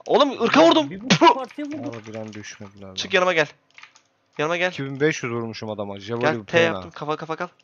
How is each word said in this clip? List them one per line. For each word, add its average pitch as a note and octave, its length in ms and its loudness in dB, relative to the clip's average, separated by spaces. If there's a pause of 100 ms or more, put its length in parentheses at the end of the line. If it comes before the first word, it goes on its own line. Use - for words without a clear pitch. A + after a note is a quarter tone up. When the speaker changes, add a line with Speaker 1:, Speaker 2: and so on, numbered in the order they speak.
Speaker 1:
oğlum A#3 380 2
ırka C4+ 180 6
Speaker 2:
Ya, E4 80 10
Speaker 1:
vurdum. D#4 200 4
Speaker 2:
bir G3 120 -12
buçuk C4 340 6
partiye C4+ 320 -8
vurdum. D4+ 260 -10
Speaker 3:
Harbiden A2 400 -12
düşmediler G2+ 540 -16
lan. F#2 80 -18
Speaker 1:
Çık F#3+ 180 -4
yanıma F#3 200 4
gel. D#3 140 2 (920)
Yanıma D#3+ 200 0
gel. F3+ 140 -2
Speaker 3:
İki D3 140 -8
bin C3+ 140 -8
beş D3+ 240 0
yüz B2 80 -6
vurmuşum A2+ 380 -8
adama. G2+ 300 -8
Javali A#2 240 -6 (140)
Speaker 1:
Gel G#2+ 80 -12
T - 60 -18
Speaker 3:
fena. E3+ 120 4
Speaker 1:
yaptım. G2+ 280 -4
Kafa D3+ 260 -8
kafa D#3+ 180 -10
kal. F3 120 -8 (160)